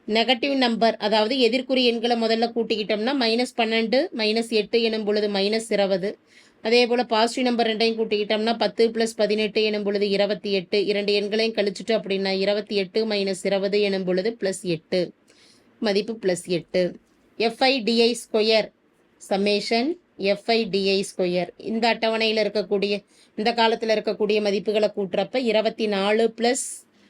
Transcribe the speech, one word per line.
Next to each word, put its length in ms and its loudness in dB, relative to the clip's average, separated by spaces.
நெகட்டிவ் 480 0
நம்பர், 420 2
அதாவது 380 2
எதிர்க்குறி 480 2
எண்களை 380 0
முதல்ல 300 0
கூட்டிக்கிட்டோம்னா, 680 -2
மைனஸ் 380 0
பன்னெண்டு, 500 0
மைனஸ் 320 0
எட்டு 320 0
எனும் 220 -2
பொழுது 260 0
மைனஸ் 400 0
இருபது. 480 0
அதே 260 4
போல 160 0
பாசிட்டிவ் 420 0
நம்பர் 220 2
ரெண்டையும் 280 0
கூட்டிக்கிட்டோம்னா, 600 0
பத்து 320 2
plus 260 0
பதினெட்டு 480 0
எனும் 200 0
பொழுது 260 0
இருபத்தி 420 0
எட்டு. 340 0
இரண்டு 360 0
எண்களையும் 320 0
கழிச்சிட்டோம் 480 -2
அப்படின்னா, 380 -2
இருபத்தி 360 -2
எட்டு 320 0
minus 360 -2
இருபது 380 0
எனும் 220 0
பொழுது 360 -2
பிளஸ் 220 -4
எட்டு. 500 -2
மதிப்பு 420 -2
பிளஸ் 240 -2
எட்டு. 560 -2
எஃப்ஐடிஐ 840 2
ஸ்கொயர். 480 0
சமேஷன் 800 0
எஃப்ஐடிஐ 840 0
ஸ்கொயர். 320 0
இந்த 360 0
அட்டவணையில 500 0
இருக்கக்கூடிய, 600 -2
இந்த 160 0
காலத்துல 440 0
இருக்கக்கூடிய 460 0
மதிப்புகளை 540 0
கூட்டுறப்ப, 400 -4
இருபத்தி 520 0
நாலு 500 2
பிளஸ் 480 -2